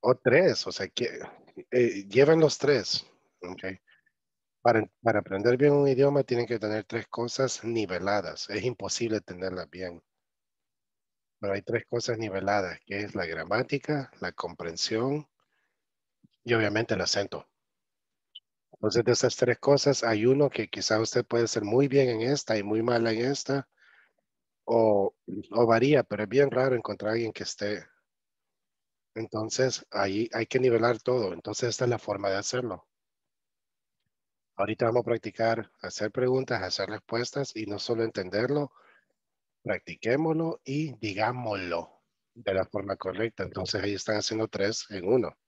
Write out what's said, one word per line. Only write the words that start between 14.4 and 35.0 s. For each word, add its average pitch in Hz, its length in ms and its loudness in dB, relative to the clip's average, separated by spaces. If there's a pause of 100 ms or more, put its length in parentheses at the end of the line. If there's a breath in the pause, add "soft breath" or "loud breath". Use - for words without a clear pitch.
y 120 120 0
obviamente 110 400 0
el 92 60 -2
acento. 90 460 -4 (1200)
Entonces, 110 340 0
de 123 60 4
esas 117 240 2
tres 120 240 0
cosas, 139 440 4
hay 110 220 2
uno 135 240 4
que 107 180 -4
quizá 107 320 0
usted 113 240 0
puede 117 240 0
ser 107 160 -2
muy 120 240 4
bien 131 220 4
en 113 120 -2
esta 123 360 0
y 101 60 -2
muy 107 180 0
mala 113 320 2
en 113 100 0
esta, 135 460 -2 (960 soft breath)
o, 110 520 4 (360)
o 117 160 4
varía, 120 360 6
pero 104 200 -4
es 101 60 -4
bien 139 200 4
raro 131 260 2
encontrar 107 360 -4
a - 20 0
alguien 113 180 -2
que - 120 -10
esté. - 420 -6 (1300)
Entonces, 113 800 -4
ahí 101 420 -2
hay 117 140 -2
que 131 120 0
nivelar 117 400 4
todo. 113 340 0
Entonces, 104 360 -4
esta 123 160 -2
es 120 40 2
la 113 100 0
forma 101 300 -4
de 95 80 0
hacerlo. 110 500 -6 (1700)
Ahorita 104 280 -2
vamos 117 160 2